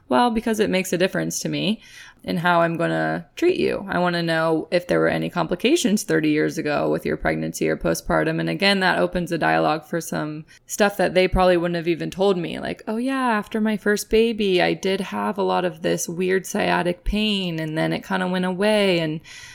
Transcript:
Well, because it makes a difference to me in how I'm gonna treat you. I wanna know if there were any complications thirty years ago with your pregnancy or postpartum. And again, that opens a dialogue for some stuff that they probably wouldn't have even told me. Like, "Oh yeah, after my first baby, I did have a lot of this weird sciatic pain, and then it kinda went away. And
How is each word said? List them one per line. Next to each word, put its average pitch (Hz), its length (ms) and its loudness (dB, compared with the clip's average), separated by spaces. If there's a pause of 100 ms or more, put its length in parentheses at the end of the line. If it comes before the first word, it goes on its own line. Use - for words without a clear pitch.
Well, 247 220 4
because 220 280 -2
it 180 120 0
makes 185 200 -2
a 180 60 0
difference 170 440 -2
to 165 80 -4
me 156 340 -2 (400)
in 190 140 -4
how 175 240 4
I'm 170 140 2
gonna 160 600 -2
treat 349 220 2
you. - 300 0
I 175 120 -2
wanna 175 240 0
know 160 480 0
if 180 160 0
there 165 120 2
were 160 80 4
any 165 220 0
complications 202 720 0
thirty 160 280 0
years 151 280 0
ago 151 320 0
with 156 160 -2
your 156 100 -2
pregnancy 160 540 -2
or 156 80 0
postpartum. 165 640 0
And 165 100 -2
again, 196 300 2
that 175 180 2
opens 175 340 -2
a 170 60 -2
dialogue 160 480 2
for 170 160 -6
some 156 440 -6 (200)
stuff 202 320 0
that 180 160 2
they 185 140 4
probably 185 300 4
wouldn't 170 200 -2
have 165 100 -6
even 160 220 -2
told 185 280 2
me. 160 220 -4
Like, - 280 -6
"Oh 220 100 -4
yeah, 262 400 -2
after 214 240 -4
my 214 160 0
first 208 320 0
baby, 214 540 2
I 170 100 2
did 190 260 -2
have 202 380 -4
a 196 60 0
lot 185 200 2
of 165 200 -4
this 170 260 -2
weird 185 380 -2
sciatic 175 560 0
pain, 196 560 -2
and 156 180 -4
then 160 160 0
it - 100 -6
kinda 190 240 -2
went 180 180 0
away. 190 540 2
And 160 220 -2 (340)